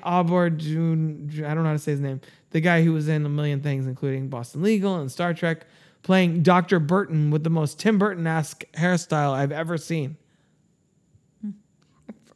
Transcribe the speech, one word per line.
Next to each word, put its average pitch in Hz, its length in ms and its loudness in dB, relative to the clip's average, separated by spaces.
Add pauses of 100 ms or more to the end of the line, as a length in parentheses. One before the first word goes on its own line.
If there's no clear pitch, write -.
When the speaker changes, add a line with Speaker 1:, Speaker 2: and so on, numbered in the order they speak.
Speaker 1:
Auberjonois. 160 1400 0
I 147 100 -4
don't 160 100 0
know 156 60 2
how - 20 0
to 151 60 0
say 147 140 -4
his 139 80 -2
name. 135 200 -4 (300)
The 160 100 0
guy 165 240 4
who 165 80 4
was 156 160 -2
in 151 180 0
a - 20 -2
million 147 320 -2
things, 135 280 -2
including 135 400 -4
Boston 131 340 -8
Legal 196 380 2
and 135 100 -6
Star 175 240 -2
Trek, 165 320 -4 (360)
playing 180 400 4
Doctor 180 360 4
Burton 156 540 0
with 151 100 0
the 160 80 -2
most 156 300 -2
Tim 214 180 2
Burton-esque 165 680 -2 (120)
hairstyle 156 560 0
I've 139 180 0
ever 160 280 -4
seen. 151 380 -6 (1200)
Speaker 2:
Hmm. 208 100 -8 (580)
I 220 40 -14
f-, - 220 -20